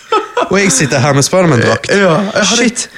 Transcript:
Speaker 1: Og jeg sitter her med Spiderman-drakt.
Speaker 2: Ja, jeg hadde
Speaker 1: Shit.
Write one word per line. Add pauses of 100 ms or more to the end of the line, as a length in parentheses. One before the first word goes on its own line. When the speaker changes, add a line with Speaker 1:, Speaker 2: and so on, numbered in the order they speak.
(480)
Speaker 1:
Og
jeg
sitter
her
med
Spiderman-drakt.
Speaker 2:
Ja,
jeg
hadde
Speaker 1:
Shit.